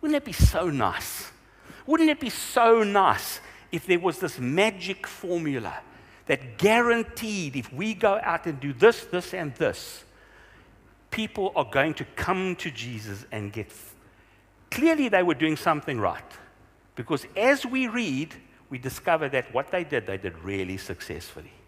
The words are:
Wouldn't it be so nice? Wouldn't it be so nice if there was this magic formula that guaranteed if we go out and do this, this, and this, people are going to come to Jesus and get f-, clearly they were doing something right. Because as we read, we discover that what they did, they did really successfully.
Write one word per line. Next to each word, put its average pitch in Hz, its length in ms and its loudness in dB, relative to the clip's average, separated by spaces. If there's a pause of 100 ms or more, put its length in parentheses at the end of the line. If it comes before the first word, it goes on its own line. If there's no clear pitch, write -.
Wouldn't 302 160 0
it 285 80 -4
be 196 80 -10
so 175 360 2
nice? - 640 -2 (540)
Wouldn't 320 240 4
it 294 100 0
be 240 100 -4
so 226 540 4
nice 196 560 2 (320)
if 170 140 -4
there 175 140 4
was 175 200 -2
this 165 200 -6
magic 180 680 0
formula 151 720 -4 (460)
that 131 320 -2
guaranteed 220 960 2
if 127 180 -6
we 202 200 -4
go 202 300 2
out - 220 -2
and 147 140 -4
do 139 140 -6
this, 208 320 6
this, - 280 -6
and 160 220 -6
this, - 480 -2 (1080)
people 208 440 -4
are 147 100 2
going 139 280 2
to 151 120 -8 (100)
come 185 400 -2
to 170 160 -8
Jesus 110 600 -10
and 104 200 -8
get 104 160 -8
f-, - 280 -20 (760)
clearly 302 380 2
they 185 140 4
were 175 100 4
doing 156 240 0
something 147 420 0
right. 95 240 -2 (720)
Because 135 400 -4
as 262 300 2
we 254 220 -2
read, 175 460 -2 (360)
we 131 80 -8
discover 143 520 0
that 135 240 -2
what - 160 -2
they 180 140 -2
did, 139 240 -2
they 98 100 -4
did 92 220 -8
really 95 380 -4
successfully. - 720 -12 (160)